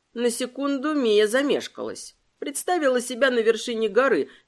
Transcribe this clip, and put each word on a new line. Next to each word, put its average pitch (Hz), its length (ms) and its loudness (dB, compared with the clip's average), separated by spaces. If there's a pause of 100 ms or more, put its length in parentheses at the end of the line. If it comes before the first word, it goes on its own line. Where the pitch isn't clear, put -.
(140)
На 233 160 0
секунду 269 640 -4
Мия 214 320 4
замешкалась. 202 880 -4 (220)
Представила 285 640 0
себя 254 300 0
на 240 80 2
вершине 220 500 0
горы, 196 400 2 (180)